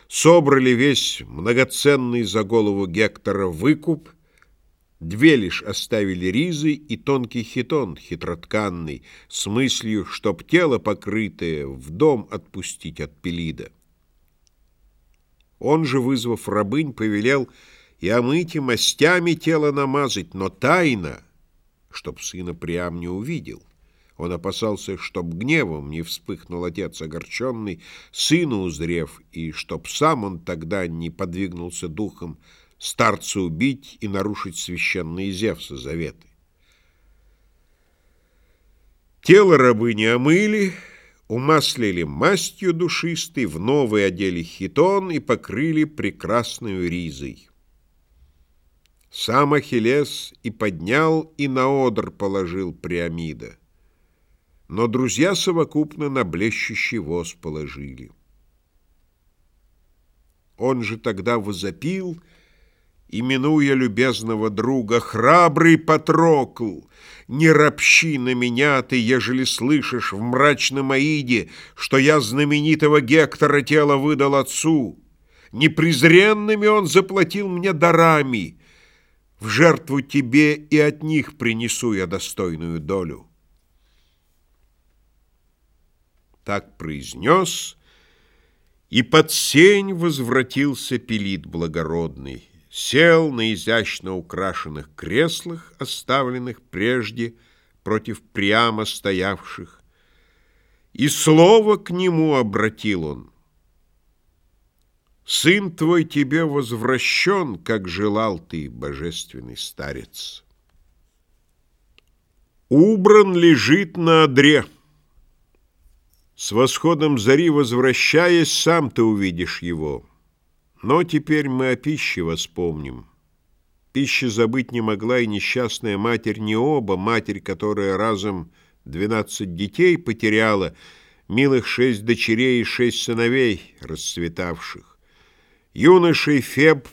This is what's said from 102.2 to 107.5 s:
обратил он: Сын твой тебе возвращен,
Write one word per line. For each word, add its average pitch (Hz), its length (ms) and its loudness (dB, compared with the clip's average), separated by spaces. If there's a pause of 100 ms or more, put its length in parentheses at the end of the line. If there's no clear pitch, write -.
обратил 107 720 -2
он: 69 260 -12 (1900)
Сын 190 480 0
твой 170 320 2
тебе 147 400 -2
возвращен, 131 1160 -2